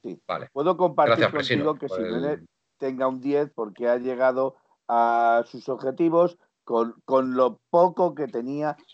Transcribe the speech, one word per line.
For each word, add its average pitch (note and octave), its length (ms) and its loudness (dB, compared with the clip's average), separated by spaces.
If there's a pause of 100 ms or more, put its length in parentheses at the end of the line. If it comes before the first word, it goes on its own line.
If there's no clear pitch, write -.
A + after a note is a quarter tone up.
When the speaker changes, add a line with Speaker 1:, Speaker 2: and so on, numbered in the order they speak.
Speaker 1:
Sí. - 240 -14
Speaker 2:
Vale. F2+ 260 -8
Speaker 1:
¿Puedo D#3+ 240 0
compartir D3+ 420 2
Speaker 2:
Gracias, G2+ 140 2
Speaker 1:
contigo C#3+ 420 -2
Speaker 2:
Presino, - 40 -16
Speaker 1:
que C#3+ 100 -8
Speaker 2:
por F#2+ 100 -8
Speaker 1:
Simeone C#3 360 -4
Speaker 2:
el E2 140 -12 (300)
Speaker 1:
tenga C3 300 -2
un C3 120 -6
diez C#3+ 340 -2
porque A2+ 340 -4
ha B2 80 4
llegado C3 600 0 (320)
a A#2 580 4
sus - 220 -14
objetivos E3 680 0 (240)
con, A#2 420 -2
con C3 320 0
lo B2 240 0 (100)
poco F3 440 2
que C#3 140 -6
tenía C#3+ 480 -6 (180)